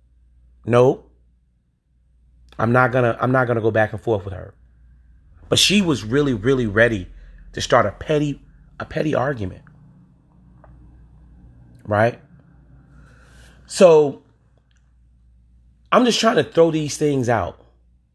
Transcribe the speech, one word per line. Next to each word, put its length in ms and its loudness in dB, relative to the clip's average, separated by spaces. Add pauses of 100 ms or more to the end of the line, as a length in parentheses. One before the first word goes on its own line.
(640)
Nope. 440 0 (1500)
I'm 140 0
not 180 2
gonna, 300 0
I'm 100 -2
not 160 0
gonna 140 -2
go 100 0
back 220 0
and 80 -12
forth 240 -2
with 80 -12
her. 200 -16 (920)
But 120 0
she 220 2
was 220 -2
really, 300 -2
really 340 -2
ready 420 0 (440)
to 80 -8
start 240 2
a 60 -4
petty, 500 -4 (400)
a 40 -12
petty 300 -4
argument. 460 -6 (2250)
Right? 340 0 (1500)
So, 580 4 (1700)
I'm 80 4
just 160 0
trying 160 0
to 80 2
throw 280 2
these 260 -6
things 320 -2
out. 360 -4 (500)